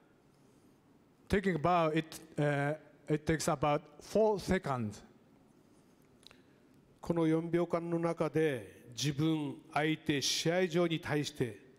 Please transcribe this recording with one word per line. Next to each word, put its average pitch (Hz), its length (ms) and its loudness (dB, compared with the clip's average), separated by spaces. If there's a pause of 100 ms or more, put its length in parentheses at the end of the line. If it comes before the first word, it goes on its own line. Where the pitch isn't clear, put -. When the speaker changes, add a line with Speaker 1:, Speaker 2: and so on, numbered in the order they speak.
(1300)
Speaker 1:
taking 190 280 2
a - 20 -2
bow, 165 400 4
it, - 240 -4 (160)
uh, 143 380 0 (340)
it 151 160 -2
takes 160 260 2
about 147 300 2 (180)
four 214 400 2
seconds. 131 640 -2 (2000)
Speaker 2:
こ - 140 -4
の 165 120 2
四 160 220 0
秒 170 180 2
間 170 220 -2
の 170 100 -2
中 165 300 0
で 151 540 -2 (120)
自 127 160 -2
分、 151 440 -2 (180)
相 156 240 0
手、 147 240 -2
試 - 300 0
合 185 160 2
場 170 200 2
に 160 120 -2
対 147 260 -2
し - 60 -8
て 120 280 -6 (200)